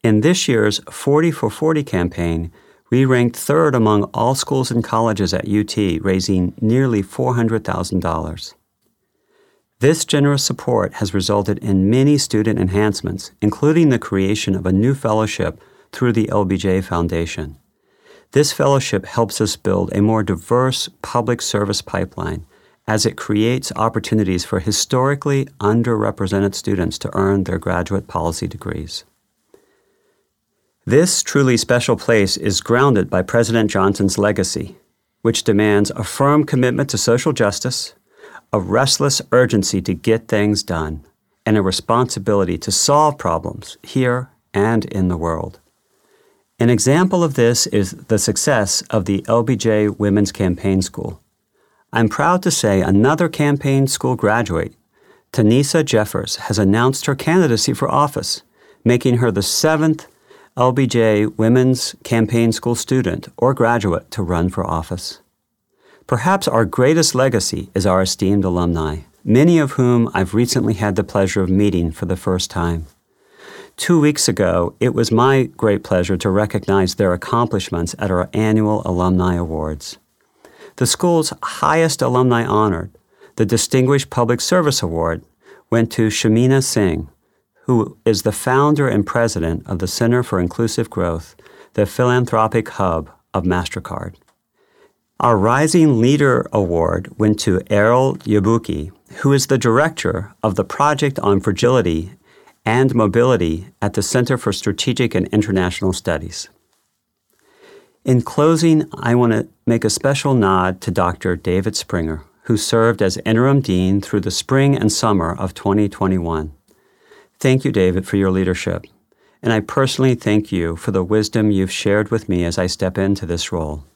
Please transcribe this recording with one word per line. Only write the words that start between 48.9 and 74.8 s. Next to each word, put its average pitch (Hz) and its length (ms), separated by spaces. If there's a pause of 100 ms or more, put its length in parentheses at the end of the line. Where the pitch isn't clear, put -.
the 98 240
L 117 160
B 120 140
J 107 320
Women's 101 420
Campaign 95 500
School. - 400 (720)
I'm 113 160
proud 170 360
to 175 80
say 101 280
another 127 480
campaign 139 600
school 127 280
graduate, 104 580 (600)
Tanisa 131 500
Jeffers, - 540 (100)
has 104 100
announced 113 480
her 143 100
candidacy 139 580
for - 180
office, - 520 (420)
making 120 320
her 120 140
the 98 120
seventh 156 640 (480)
L 127 160
B 131 160
J 110 400
Women's 127 760
Campaign 117 480
School 120 240
student 120 520 (100)
or 131 160
graduate 113 580
to 104 120
run 87 260
for 90 160
office. - 560 (840)
Perhaps 170 400
our 113 180
greatest 147 480
legacy 127 640
is 95 100
our 95 160
esteemed 95 440
alumni, 85 540 (240)
many 151 360
of 139 140
whom 123 400
I've 90 200
recently 120 400
had 98 220
the 104 80
pleasure 98 380
of 92 80
meeting 92 420
for - 140
the 90 100
first 92 340
time. 85 380 (880)
Two 175 240
weeks 147 300
ago, 87 500
it 120 160